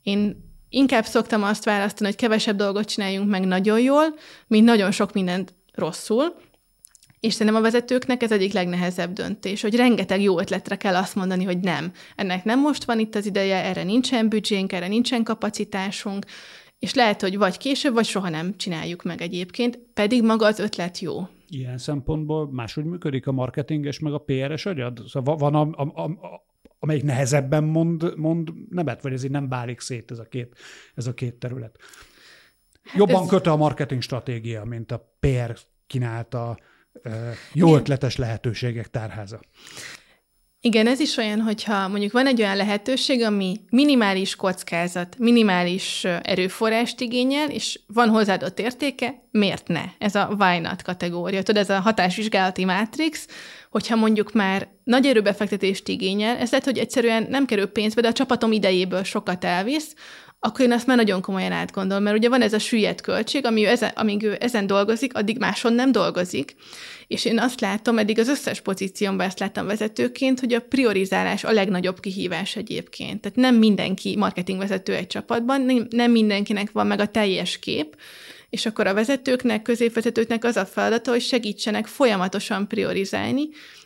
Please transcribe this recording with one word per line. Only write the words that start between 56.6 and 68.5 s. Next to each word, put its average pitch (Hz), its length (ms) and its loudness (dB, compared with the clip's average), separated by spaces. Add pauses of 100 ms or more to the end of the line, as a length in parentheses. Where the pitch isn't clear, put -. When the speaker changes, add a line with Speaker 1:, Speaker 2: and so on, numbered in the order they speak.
Speaker 1:
hogy 262 120 0
egyszerűen 226 520 0
nem 269 160 0
kerül 202 200 0
pénzbe, 214 360 0
de 226 60 4
a 233 60 2
csapatom 233 380 2
idejéből 190 520 2
sokat 180 400 -4
elvisz, 196 520 -2 (500)
akkor 240 200 2
én 240 60 6
azt 240 160 0
már 254 100 6
nagyon 196 240 4
komolyan 185 300 -2
átgondolom, 190 520 -2
mert 208 140 2
ugye 233 120 4
van 254 120 4
ez 214 120 2
a 214 60 2
süllyedt 202 420 0
költség, 214 440 -2
ami 226 180 2
ő 202 40 2
ezen, 233 280 2
amíg 208 280 -2
ő 208 160 -2
ezen 220 280 -2
dolgozik, 220 480 0
addig 214 220 -2
máson 220 360 0
nem 254 180 4
dolgozik. 180 640 0 (520)
És - 180 -4
én 226 140 2
azt 247 200 0
látom, 214 380 0
eddig 220 220 2
az 226 80 2
összes 254 340 -2